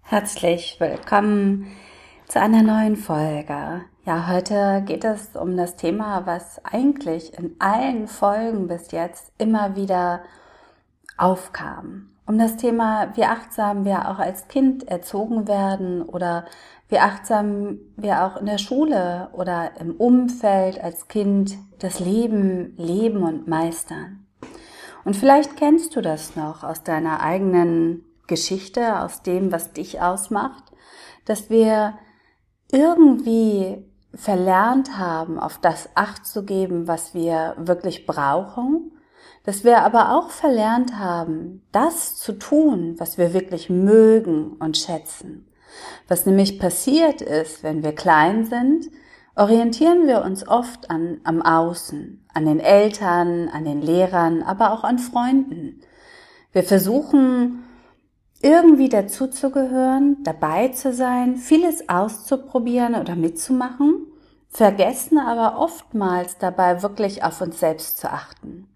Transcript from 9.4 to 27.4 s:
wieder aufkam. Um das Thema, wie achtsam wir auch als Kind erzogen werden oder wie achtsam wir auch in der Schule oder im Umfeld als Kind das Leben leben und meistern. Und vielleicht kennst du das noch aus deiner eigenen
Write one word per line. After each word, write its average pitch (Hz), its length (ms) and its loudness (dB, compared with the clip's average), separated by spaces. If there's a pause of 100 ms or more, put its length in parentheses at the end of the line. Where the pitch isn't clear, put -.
wieder 180 460 -2 (960)
aufkam. 185 960 -4 (140)
Um 214 120 0
das 226 180 2
Thema, 220 600 -2
wie 226 100 2
achtsam 208 580 -4
wir 196 240 -2
auch 190 120 -8
als - 280 -6
Kind 262 400 0
erzogen 208 600 -6
werden 190 540 -2
oder 170 420 -6 (420)
wie - 120 0
achtsam 202 800 -2 (180)
wir 190 280 0
auch 190 120 -8
in 202 80 -8
der 208 120 -2
Schule 202 760 -2
oder 175 380 -6 (100)
im 165 160 -8
Umfeld 214 840 2
als - 280 -12
Kind 202 480 0 (220)
das 185 200 -8
Leben 196 800 -2
leben 196 460 -2
und 160 260 -4
meistern. 165 800 -6 (760)
Und 196 140 -4
vielleicht 277 400 4
kennst 311 380 2
du 226 60 -2
das 156 360 -6
noch 156 260 -10
aus 160 200 -10
deiner 160 380 -2
eigenen 170 840 0 (220)